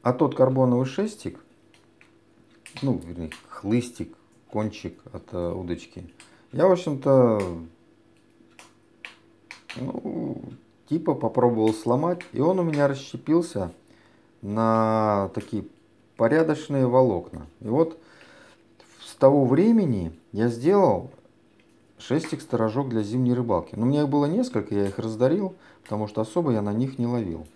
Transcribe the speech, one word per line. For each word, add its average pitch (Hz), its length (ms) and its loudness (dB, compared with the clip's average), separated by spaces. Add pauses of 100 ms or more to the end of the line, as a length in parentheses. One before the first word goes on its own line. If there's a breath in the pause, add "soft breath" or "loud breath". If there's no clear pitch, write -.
А 151 120 2
тот 139 220 0
карбоновый 131 500 4
шестик, - 540 -6 (1400)
ну, 127 160 0
вернее, 82 340 -10 (180)
хлыстик, - 680 -4 (360)
кончик - 480 -6 (100)
от, - 220 -16
э, 87 180 -4
удочки, 87 560 -10 (440 soft breath)
я, 160 160 2
в 185 40 6
общем-то, 135 720 4 (2250)
ну, - 640 -8 (460)
типа 156 280 -2
попробовал 113 580 2
сломать, 151 460 0 (140)
и - 60 -6
он 180 200 2
у 175 40 0
меня 147 240 2
расщепился 135 840 -2 (720 soft breath)
на 110 920 2
такие 104 320 -8 (520)
порядочные 143 680 2
волокна. 110 640 2 (140)
И 101 60 -10
вот 160 300 0 (1040 loud breath)
с - 120 -18
того 139 300 6
времени 143 640 2 (220)
я 113 160 0
сделал 131 600 2 (880)
шестик-сторожок 127 920 -4
для 113 120 -2
зимней 120 320 0
рыбалки. 113 400 -2
Но 113 140 -2
у - 20 2
меня 147 140 2
их 143 60 -2
было 143 180 2
несколько, 180 480 -2
я 101 100 0
их 98 140 -6
раздарил, 131 560 -2 (260 loud breath)
потому 107 260 -6
что 110 140 -6
особо 151 300 -2
я 107 100 0
на 104 120 -4
них 131 260 -4
не 120 80 -2
ловил. 95 480 -6